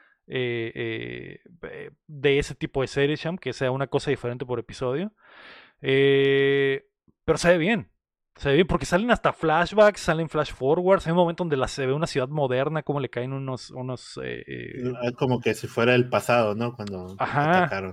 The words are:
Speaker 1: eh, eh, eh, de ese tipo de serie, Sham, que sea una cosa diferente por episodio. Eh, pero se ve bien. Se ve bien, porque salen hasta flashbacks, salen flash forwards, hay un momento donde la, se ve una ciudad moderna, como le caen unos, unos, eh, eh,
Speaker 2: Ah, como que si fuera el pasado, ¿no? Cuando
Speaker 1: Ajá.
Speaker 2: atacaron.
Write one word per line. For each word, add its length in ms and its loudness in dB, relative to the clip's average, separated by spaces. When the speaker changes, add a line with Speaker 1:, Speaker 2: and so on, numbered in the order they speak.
Speaker 1:
eh, 480 -4
eh, 640 -10
eh, 280 -14
de 320 0
ese 160 -4
tipo 280 -6
de 60 -2
serie, 280 0
Sham, 220 -6
que 140 -8
sea 180 -2
una 160 -2
cosa 240 -2
diferente 360 -4
por 120 -4
episodio. 540 -6
Eh, 1040 4
pero 140 2
se 100 0
ve 100 6
bien. 300 0
Se 120 -4
ve 60 6
bien, 120 6
porque 200 -2
salen 240 2
hasta 240 2
flashbacks, 640 4
salen 300 -2
flash 240 -2
forwards, 520 2
hay 60 -2
un 60 2
momento 260 2
donde 140 0
la, 100 0
se 180 -4
ve 60 2
una 140 -2
ciudad 220 -2
moderna, 540 -2
como 160 -2
le 120 -4
caen 240 -6
unos, 360 -8
unos, 540 -10
eh, 220 -8
eh, 460 -8
Speaker 2:
Ah, 160 -2
como 220 2
que 120 2
si 140 -6
fuera 280 4
el 140 4
pasado, 460 2
¿no? 200 -4
Cuando 440 -10
Speaker 1:
Ajá. 460 2
Speaker 2:
atacaron. 280 -4